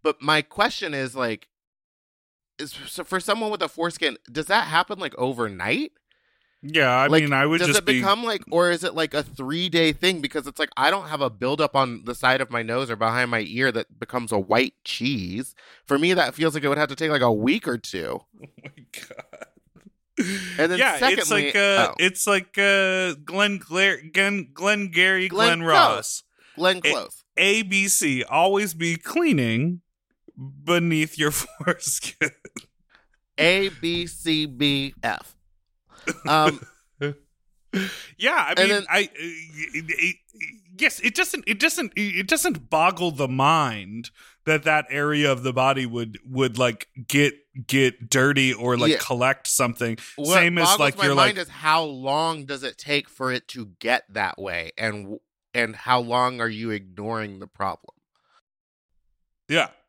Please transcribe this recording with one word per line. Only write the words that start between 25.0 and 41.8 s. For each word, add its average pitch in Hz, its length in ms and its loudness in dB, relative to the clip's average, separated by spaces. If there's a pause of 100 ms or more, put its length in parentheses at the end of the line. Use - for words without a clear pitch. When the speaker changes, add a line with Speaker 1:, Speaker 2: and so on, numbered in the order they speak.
Speaker 1:
Glenn 180 320 2
Speaker 2:
Glenn 165 80 0
Speaker 1:
Close. 160 100 6
Speaker 2:
Ross. 107 440 2 (340)
Speaker 1:
Glenn 180 220 2
Speaker 2:
A-, 151 120 2
Speaker 1:
Close. - 340 -4 (120)
Speaker 2:
A 202 260 4
B 196 240 0
C, 139 380 0
always 190 500 2
be 165 220 -2
cleaning 160 840 0 (840)
beneath 165 560 0
your 147 100 2
<laughs> - 0 -
foreskin. - 1000 -4 (1080)
Speaker 1:
A 185 300 2 (120)
B 170 280 -4
C 156 380 -2
B 139 460 -2 (120)
F. - 320 -6 (920)
Um, 156 400 4 (340)
Speaker 2:
<laughs> 143 140 -4 (1040)
Yeah, 254 180 0
I 196 220 2
Speaker 1:
and - 20 0
Speaker 2:
mean, 190 120 4
Speaker 1:
then 202 200 0
Speaker 2:
I, 190 100 4
it, 208 140 -2
it, 160 760 -10
it, 170 280 0 (600)
yes, - 220 0
it 240 140 0
doesn't, 349 320 -4
it 190 140 -2
doesn't, 311 360 -2